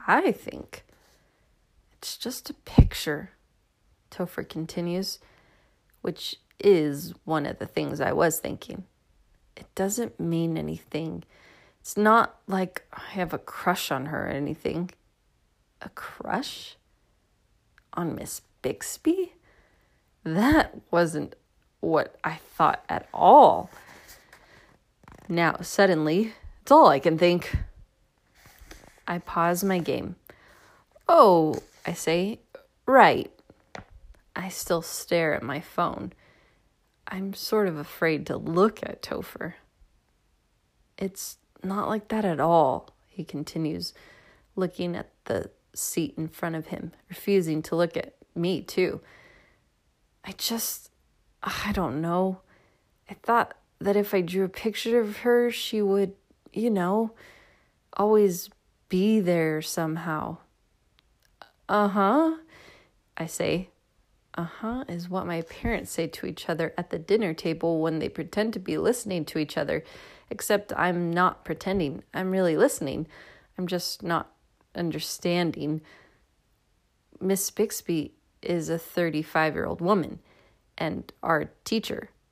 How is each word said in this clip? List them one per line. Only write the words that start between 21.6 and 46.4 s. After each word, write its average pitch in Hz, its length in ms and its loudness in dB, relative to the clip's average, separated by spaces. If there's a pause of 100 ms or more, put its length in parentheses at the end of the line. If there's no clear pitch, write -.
what 160 420 0
I 160 140 -6
thought - 520 0
at - 240 -6
all. 202 560 8 (1600)
Now, 170 340 2
suddenly, 180 720 2 (280)
it's - 100 -4
all 294 160 12
I 143 120 6
can 160 180 2
think. 175 380 4 (1500)
I 175 120 -2
pause 175 440 0
my 190 140 2
game. 139 380 -4 (920)
"Oh," 180 540 8 (240)
I 170 80 -4
say, 180 460 -2 (480)
"right." 240 440 6 (1040)
I 185 140 -8
still 170 320 -2
stare 165 540 -2
at - 80 -6
my 139 160 -6
phone. - 540 -6 (920)
I'm 190 280 -8
sort 214 320 0
of 160 100 -4
afraid 151 480 -2
to - 120 -6
look 185 440 2
at - 220 -10
Topher. - 500 -10 (1400)
"It's - 400 -8 (260)
not 196 240 -4
like 208 200 -4
that 220 180 -2
at 165 140 0
all," 151 500 4 (160)
he - 180 -12
continues, 160 720 -6 (640)
looking 180 400 -4
at - 160 -12 (140)
the - 260 -4 (240)
seat - 420 -4
in 160 100 -6
front 165 280 -6